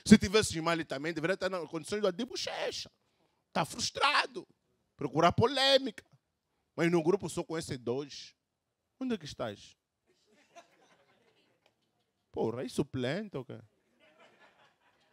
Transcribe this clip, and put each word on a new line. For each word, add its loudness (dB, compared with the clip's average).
Se 12
tivesse 4
mal 0
também, -6
deveria -2
estar -4
nas -8
condições -8
do 2
Adi -2
Bochecha. -8
Tá 0
frustrado, -2
procurar 4
polêmica. 2
Mas 2
no 4
grupo 0
só -6
conhece -8
dois. -6
Onde -4
é -4
que -18
estás? -10
Porra, -4
é -8
suplente -6
ou -10
quê? -16